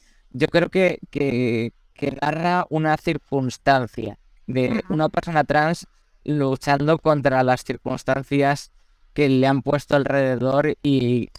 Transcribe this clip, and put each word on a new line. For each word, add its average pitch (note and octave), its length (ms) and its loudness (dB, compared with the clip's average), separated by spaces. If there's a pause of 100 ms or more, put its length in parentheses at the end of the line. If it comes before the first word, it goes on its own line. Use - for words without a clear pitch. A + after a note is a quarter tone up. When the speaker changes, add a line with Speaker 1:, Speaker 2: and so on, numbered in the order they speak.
(300)
Speaker 1:
Yo C3 180 -2
creo E3+ 220 0
que, F3+ 280 0 (120)
que, A#2+ 600 -2 (220)
que C#3 260 -6
narra E3 480 -2
una D#3 280 0
circunstancia C3 1200 -2 (280)
de B2+ 380 -2
Speaker 2:
Ujú. D3+ 100 -6
Speaker 1:
una D#3 140 0
persona D#3 360 -2
trans D3+ 420 0 (380)
luchando C#3+ 720 0
contra C#3 460 2
las B2+ 180 2
circunstancias C3+ 1080 -2 (420)
que D3 140 2
le C3 180 4
han C3+ 160 2
puesto C#3+ 320 -2
alrededor C3+ 880 0
y B2 560 0